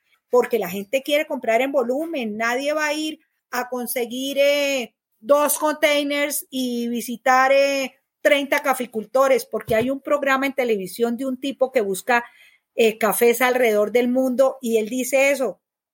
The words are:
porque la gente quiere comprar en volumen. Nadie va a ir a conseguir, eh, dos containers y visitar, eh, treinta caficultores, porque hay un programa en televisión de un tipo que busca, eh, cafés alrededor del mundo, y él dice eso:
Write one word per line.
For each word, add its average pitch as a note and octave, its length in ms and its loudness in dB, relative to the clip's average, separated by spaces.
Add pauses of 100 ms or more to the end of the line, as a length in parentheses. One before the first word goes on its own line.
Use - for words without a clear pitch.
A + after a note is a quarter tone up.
(300)
porque A#3+ 300 2
la F3+ 100 -4
gente G3+ 320 -4
quiere D4 240 0
comprar B3 360 0
en C#4 100 -2
volumen. C4 680 -2
Nadie B3+ 360 -2
va D#4 140 -2
a D4 60 -2
ir D#4 260 -6 (320)
a B3 180 -4
conseguir, B3 720 -6
eh, C#4 560 0 (240)
dos C#4+ 380 2
containers D4 920 -2
y A#3+ 400 -4
visitar, B3+ 640 0
eh, C#4 420 2 (260)
treinta C#4+ 400 2
caficultores, C4 840 0
porque A3 300 -4
hay A#3+ 140 2
un C#4 120 -4
programa C#4 440 0
en C4+ 80 -4
televisión A#3 600 -2
de C4+ 100 -6
un C4 140 -4
tipo C4 320 -2
que B3 100 2
busca, A3 440 -2 (500)
eh, A3 220 2
cafés A#3 440 2
alrededor A3+ 500 2
del B3 180 2
mundo, C4 520 2
y A3+ 160 0
él G#3+ 120 0
dice C4 420 2
eso: A#3+ 300 -4 (320)